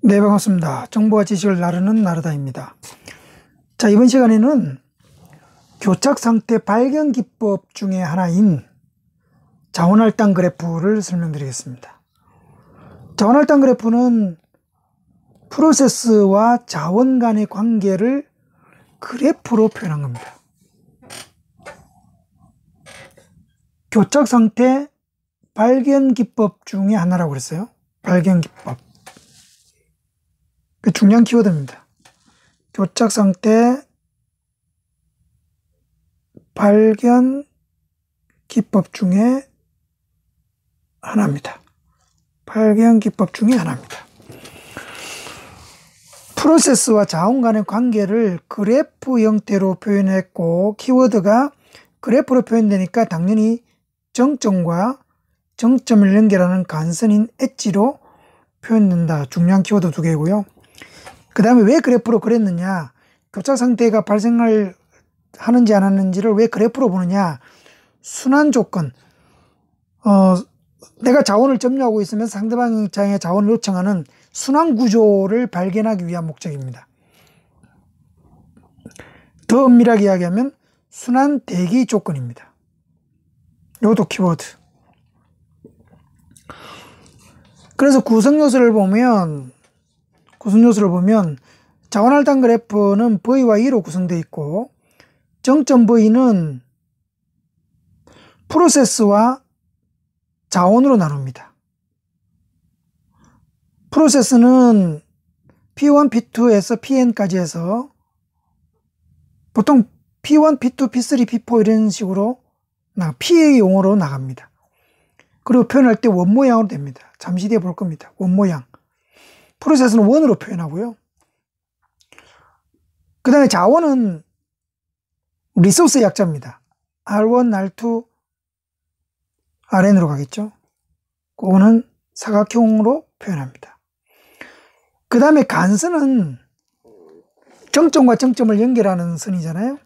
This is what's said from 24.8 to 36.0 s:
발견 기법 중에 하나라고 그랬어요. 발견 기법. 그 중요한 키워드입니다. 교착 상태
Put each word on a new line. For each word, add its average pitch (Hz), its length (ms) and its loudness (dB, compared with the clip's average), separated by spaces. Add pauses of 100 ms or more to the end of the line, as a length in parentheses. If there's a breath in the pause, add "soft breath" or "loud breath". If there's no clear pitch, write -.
발견 262 600 0
기법 - 520 -4
중에 196 280 -4
하나라고 180 360 -2
그랬어요. 156 400 -10 (320)
발견 180 400 0
기법. - 360 -12 (2000)
그 214 100 -2
중요한 214 320 4
키워드입니다. 196 640 -2 (880)
교착 202 360 -2
상태 226 720 0 (2750)